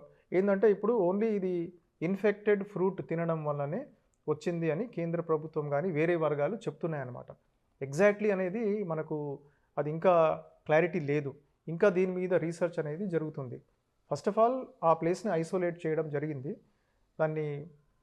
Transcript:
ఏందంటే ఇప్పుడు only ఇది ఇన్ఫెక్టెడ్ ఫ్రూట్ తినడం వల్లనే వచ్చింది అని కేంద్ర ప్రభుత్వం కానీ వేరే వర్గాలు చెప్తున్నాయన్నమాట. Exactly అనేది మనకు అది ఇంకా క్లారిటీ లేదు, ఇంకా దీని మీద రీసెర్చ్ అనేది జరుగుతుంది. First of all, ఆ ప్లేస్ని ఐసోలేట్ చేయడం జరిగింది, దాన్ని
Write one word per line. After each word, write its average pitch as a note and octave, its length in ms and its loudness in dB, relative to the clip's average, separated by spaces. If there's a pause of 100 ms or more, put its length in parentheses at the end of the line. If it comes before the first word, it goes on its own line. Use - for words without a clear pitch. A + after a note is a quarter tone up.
(320)
ఏందంటే G3 380 4
ఇప్పుడు G3+ 400 2
only G#3 180 0
ఇది F#3 440 -2 (300)
ఇన్ఫెక్టెడ్ G3+ 640 2
ఫ్రూట్ F3+ 440 -2
తినడం E3 360 -2
వల్లనే D3 420 -4 (420)
వచ్చింది E3 420 -2
అని F#3 160 -2
కేంద్ర E3+ 340 -4
ప్రభుత్వం D#3 500 -4
కానీ D3 200 0
వేరే E3 260 2
వర్గాలు D3+ 400 0
చెప్తున్నాయన్నమాట. C#3+ 760 -8 (520)
Exactly G#3 480 4
అనేది G3+ 520 -2
మనకు D#3 540 -4 (400)
అది D3 120 -2
ఇంకా E3 540 4 (220)
క్లారిటీ E3 340 4
లేదు, C#3+ 340 -2 (340)
ఇంకా E3+ 200 2
దీని F#3 240 2
మీద F#3 220 -2
రీసెర్చ్ E3+ 440 -2
అనేది D#3 280 -6
జరుగుతుంది. D3+ 560 -4 (500)
First G3 220 -2
of A3 100 4
all, B3+ 200 2 (200)
ఆ E3 80 6
ప్లేస్ని E3+ 400 0
ఐసోలేట్ E3+ 540 -2
చేయడం D#3 220 -2
జరిగింది, D3 480 -6 (640)
దాన్ని D3+ 420 -2 (400)